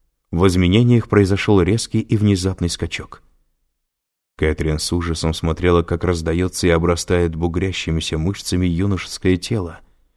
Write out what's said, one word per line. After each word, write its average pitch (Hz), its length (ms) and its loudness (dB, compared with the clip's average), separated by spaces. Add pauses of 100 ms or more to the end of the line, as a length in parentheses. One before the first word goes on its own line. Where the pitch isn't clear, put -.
(300)
в 87 160 2
изменениях 101 600 4
произошёл 101 540 4
резкий 110 380 0
и 110 160 -2
внезапный 95 520 0
скачок. - 540 -10 (1120)
Кэтрин 78 420 -2
с - 140 -6
ужасом 82 420 -2
смотрела, 85 480 0
как 85 220 -4
раздаётся 87 640 -2
и - 20 4
обрастает 85 640 0
бугрящимися 82 840 -2
мышцами 90 480 -2
юношеское 92 720 0
тело, 87 440 -6 (360)